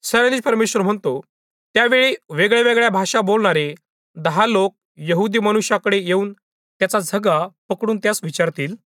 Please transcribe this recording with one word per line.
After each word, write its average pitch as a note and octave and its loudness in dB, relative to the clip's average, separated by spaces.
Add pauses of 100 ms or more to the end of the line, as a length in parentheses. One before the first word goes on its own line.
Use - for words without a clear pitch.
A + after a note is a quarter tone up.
सेनाधीश B3+ 2
परमेश्वर A3 0
म्हणतो, F#3 -2 (540)
"त्यावेळी B3+ 4 (160)
वेगळ्या G3+ 2
वेगळ्या A#3 2
भाषा F#3+ 0
बोलणारे F#3 0 (400)
दहा E3 0
लोक G3 0 (200)
यहुदी F3 -2
मनुष्याकडे G#3 0
येऊन G3 -2 (460)
त्याचा G3 0
झगा F#3 -2 (200)
पकडून G#3+ -4
त्यास G#3 -2
विचारतील E3 -6 (120)